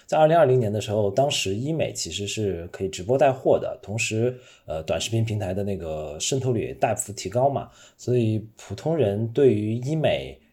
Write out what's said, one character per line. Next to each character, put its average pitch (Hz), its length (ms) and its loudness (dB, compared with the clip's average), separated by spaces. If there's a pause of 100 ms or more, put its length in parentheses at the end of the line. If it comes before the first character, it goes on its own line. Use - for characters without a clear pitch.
在 151 100 0
二 156 100 6
零 160 100 6
二 160 100 8
零 127 120 6
年 107 140 0
的 107 80 0
时 107 100 -6
候， 104 200 2
当 113 200 2
时 95 240 -2
医 127 160 -4
美 160 220 -2
其 - 180 -6
实 98 160 -6
是 95 460 -4
可 - 100 -8
以 95 60 -2
直 - 160 -8
播 120 120 2
带 143 140 6
货 131 300 2
的， - 220 -6
同 104 140 -8
时， 117 400 0 (280)
呃， 80 180 -6
短 80 160 -2
视 - 120 -4
频 113 120 2
平 113 160 -2
台 92 140 -4
的 101 100 -2
那 98 140 -2
个 78 420 -8
渗 135 220 -2
透 131 100 -2
率 92 180 0
也 131 60 -8
大 117 200 0
幅 - 180 -8
提 - 160 -10
高 123 220 2
嘛， - 180 -6 (300)
所 123 180 -2
以 110 400 0
普 - 180 -12
通 160 220 -2
人 110 320 0
对 120 260 4
于 107 200 -2
医 127 200 -4
美， 71 460 -2 (120)